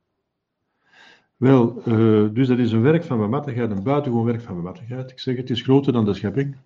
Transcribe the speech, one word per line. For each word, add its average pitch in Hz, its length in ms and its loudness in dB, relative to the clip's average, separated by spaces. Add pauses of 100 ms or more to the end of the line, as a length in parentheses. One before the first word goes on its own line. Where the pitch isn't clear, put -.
(1400)
Wel, 120 460 4
eh, 107 500 2
dus 131 140 0
dat 123 100 2
is 120 140 0
een 113 100 2
werk 160 220 4
van 131 140 -4
barmhartigheid, 117 540 -4
een 95 120 -6
buitengewoon 131 420 -2
werk 117 160 -2
van - 120 -14
barmhartigheid. 110 580 -12
Ik - 80 -20
zeg, 127 180 -6
het 123 120 -8
is 117 120 -4
groter 139 320 2
dan 113 120 0
de 101 80 0
schepping. 131 520 -4